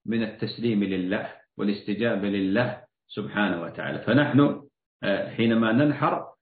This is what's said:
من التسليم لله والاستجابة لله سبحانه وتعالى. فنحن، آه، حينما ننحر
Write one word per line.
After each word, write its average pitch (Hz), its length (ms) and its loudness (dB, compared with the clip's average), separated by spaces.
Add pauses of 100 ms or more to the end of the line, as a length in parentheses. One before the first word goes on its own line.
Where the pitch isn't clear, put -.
من 113 180 0
التسليم 107 600 -2
لله 95 500 -2 (240)
والاستجابة 101 680 -2
لله 98 540 0 (260)
سبحانه 98 540 -4
وتعالى. 82 380 -8
فنحن، 131 640 4 (420)
آه، 98 260 0
حينما 113 420 2
ننحر 139 540 2 (160)